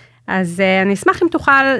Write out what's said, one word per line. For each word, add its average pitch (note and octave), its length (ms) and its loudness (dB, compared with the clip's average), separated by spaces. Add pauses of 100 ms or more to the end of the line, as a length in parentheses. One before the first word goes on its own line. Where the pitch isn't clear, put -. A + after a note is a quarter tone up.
(260)
אז, F#3 340 -4
אה, F#3+ 220 2
אני G3+ 120 0
אשמח F4+ 280 -2
אם E4+ 80 0
תוכל D4 220 0 (280)